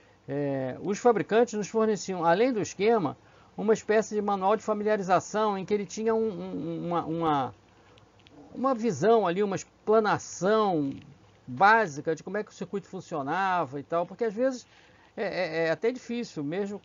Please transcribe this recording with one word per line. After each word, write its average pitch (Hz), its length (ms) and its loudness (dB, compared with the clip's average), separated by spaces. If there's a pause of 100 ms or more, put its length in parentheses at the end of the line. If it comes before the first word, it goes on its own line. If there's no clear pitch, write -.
(280)
é, 135 540 -4
os 196 160 -4
fabricantes 226 560 4
nos 208 140 -4
forneciam, 208 580 -2
além 196 260 4
do 220 80 -2
esquema, 185 560 0 (400)
uma 208 180 2
espécie 214 420 0
de 208 80 0
manual 202 320 2
de 214 80 -2
familiarização 208 920 0
em 190 100 -6
que - 60 -4
ele 208 140 0
tinha 220 300 -2
um, 220 140 0
um, 170 580 -6
uma, 170 180 -2
uma, 151 500 0 (1000)
uma 262 180 0
visão 214 540 2
ali, 175 160 0
uma 196 120 -2
explanação 190 1400 0 (500)
básica 160 680 4
de - 80 -12
como 190 140 -6
é 208 60 -2
que 202 60 -18
o - 60 -20
circuito 196 320 -8
funcionava 170 920 -4
e 135 40 -10
tal, 170 240 -2
porque 196 160 -6
às 220 100 -2
vezes 254 320 -2 (500)
é, 233 100 -4
é, 165 420 -2
é - 20 2
até 160 220 0
difícil, 240 520 -6
mesmo 196 420 -6